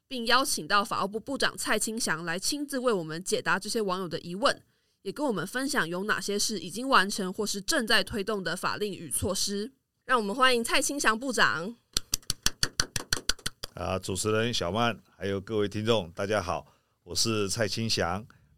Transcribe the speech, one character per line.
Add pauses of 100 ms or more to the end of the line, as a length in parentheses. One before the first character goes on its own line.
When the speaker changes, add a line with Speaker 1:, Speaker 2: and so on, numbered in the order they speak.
Speaker 1:
并
邀
请
到
法
务
部
部
长
蔡
清
祥
来
亲
自
为
我
们
解
答
这
些
网
友
的
疑
问， (420)
也
跟
我
们
分
享
有
哪
些
是
已
经
完
成
或
是
正
在
推
动
的
法
令
与
措
施。 (320)
让
我
们
欢
迎
蔡
清
祥
部
长。 (2000)
Speaker 2:
啊，
主
持
人
小
曼， (160)
还
有
各
位
听
众，
大
家
好， (360)
我
是
蔡
清
祥， (340)